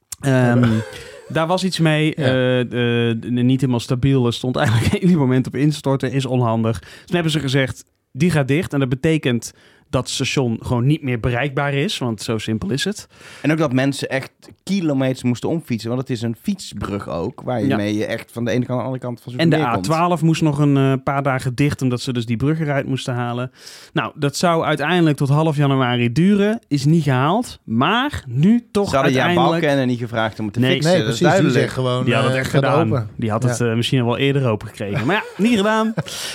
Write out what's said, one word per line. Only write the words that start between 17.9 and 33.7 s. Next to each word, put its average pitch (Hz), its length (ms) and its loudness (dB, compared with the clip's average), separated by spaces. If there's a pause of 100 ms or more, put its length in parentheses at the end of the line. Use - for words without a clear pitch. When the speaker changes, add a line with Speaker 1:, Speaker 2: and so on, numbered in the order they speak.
Speaker 3:
je 104 100 -2
echt - 260 -8
van 120 120 -6
de 117 60 -2
ene 117 140 0
kant 120 60 -8
aan 123 60 -2
de 120 80 -4
andere 131 200 -8
kant 120 160 -10
van 123 120 -16
Speaker 1:
En 127 60 -10
de 160 40 0
Speaker 3:
Zoetermeer 156 320 2
komt. 92 160 -4
Speaker 1:
A 160 40 2
twaalf 170 280 0
moest 160 200 2
nog 143 160 0
een, 143 180 4
eh, 135 160 4 (120)
paar 139 180 -2
dagen 131 320 -2
dicht, 143 280 0
omdat 123 180 0
ze 135 120 -6
dus 117 140 -2
die 117 100 -2
brug 151 240 0
eruit 139 260 -2
moesten 131 280 -4
halen. 123 380 -4 (400)
Nou, 120 240 -2
dat 143 200 -2
zou 165 280 2
uiteindelijk 156 520 2
tot 143 120 0
half 151 280 2
januari 123 560 2
duren, 202 560 2
is 139 160 0
niet 160 180 4
gehaald, 139 640 0
maar 190 600 0
nu 175 460 4
toch 202 160 0
Speaker 3:
Ze 160 60 -2
hadden 139 180 2
Jaap 127 140 2
Speaker 1:
uiteindelijk 175 360 2
Speaker 3:
Balkenende 139 300 2
niet 117 100 -2
gevraagd 113 360 -2
om 107 60 -4
het 104 100 -4
te 117 60 0
Speaker 1:
Nee. 131 120 4
Speaker 3:
fixen, 147 200 2
Speaker 2:
Nee, 175 100 4
Speaker 3:
dat - 100 -2
is 113 60 -4
Speaker 2:
precies. 165 180 4
Die 196 60 4
Speaker 3:
duidelijk. 123 320 2
Speaker 2:
zegt - 0 - (140)
gewoon, 127 160 -2
Speaker 1:
Die 117 100 2
had 113 100 2
het 120 80 2
Speaker 2:
eh, 131 60 -2
Speaker 1:
echt 131 120 -6
Speaker 2:
gaat 139 140 2
Speaker 1:
gedaan. 131 240 2
Speaker 2:
open. 113 280 -2
Speaker 1:
Die 113 140 -2
had 113 120 -2
Speaker 2:
Ja. 127 60 2
Speaker 1:
het, 120 120 -2
eh, 117 140 0